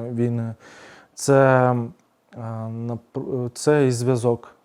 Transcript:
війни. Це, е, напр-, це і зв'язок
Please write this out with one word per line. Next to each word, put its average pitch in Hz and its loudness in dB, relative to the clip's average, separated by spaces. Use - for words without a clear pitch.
війни. 117 -2
Це, 131 4
е, - -8
напр-, 120 -8
це 147 2
і 127 2
зв'язок 120 0